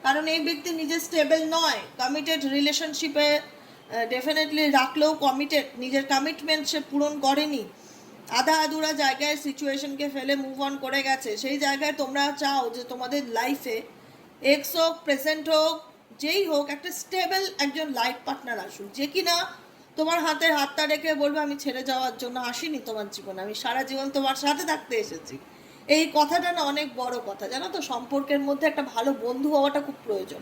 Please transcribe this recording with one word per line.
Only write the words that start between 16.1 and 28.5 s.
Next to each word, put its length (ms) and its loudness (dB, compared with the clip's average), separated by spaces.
যেই 260 2
হোক, 240 2
একটা 220 -8
স্টেবল 560 -2
একজন 340 -2
লাইফ 220 0
পার্টনার 340 -6
আসুক, 340 -12
যে 140 -2
কিনা 540 0
তোমার 240 2
হাতে 340 4
হাতটা 320 2
রেখে 280 0
বলবে, 260 2
"আমি 200 -2
ছেড়ে 240 -4
যাওয়ার 340 -2
জন্য 220 -6
আসিনি 460 -4
তোমার 240 -6
জীবনে, 320 -10
আমি 120 -6
সারা 300 -2
জীবন 260 -4
তোমার 260 0
সাথে 280 0
থাকতে 340 -2
এসেছি।" 400 -6
এই 260 6
কথাটা 380 4
না 100 -2
অনেক 340 -2
বড় 220 -4
কথা, 200 -8
জানো 220 -6
তো? 120 -6
সম্পর্কের 580 -2
মধ্যে 280 0